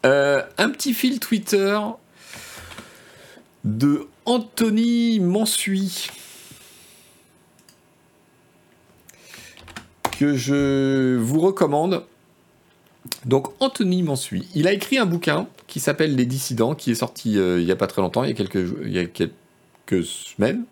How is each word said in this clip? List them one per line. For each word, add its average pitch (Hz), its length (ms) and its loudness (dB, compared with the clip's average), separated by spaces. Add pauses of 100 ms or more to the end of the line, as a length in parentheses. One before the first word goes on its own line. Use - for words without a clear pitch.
Euh, 139 360 4 (160)
un 214 120 2
petit 269 240 -4
fil 254 260 0
Twitter 202 580 0 (1900)
de 135 440 0 (180)
Anthony 226 960 2
Mansuy 190 880 0 (4000)
que 147 160 2
je 135 840 2
vous 123 220 2
recommande. 175 640 2 (1200)
Donc 135 220 2 (120)
Anthony 190 440 0
Mansuy, 143 520 -4
il 156 120 2
a 202 60 2
écrit 208 240 -2
un 233 80 2
bouquin 170 420 0 (200)
qui - 120 -10
s'appelle 147 360 0
Les 123 100 4
Dissidents, 127 500 -2
qui 127 160 -4
est 113 40 2
sorti, 113 420 -2
euh, 90 240 4
il 85 40 2
y 90 60 2
a 92 40 4
pas 98 120 0
très - 140 -2
longtemps, 92 220 0
il 139 60 -2
y - 40 -4
a - 20 -4
quelques 95 300 -2
jou-, 87 180 -6
il 64 80 -6
y 92 80 0
a 87 60 0
quelques - 1000 -6
semaines. 180 680 -4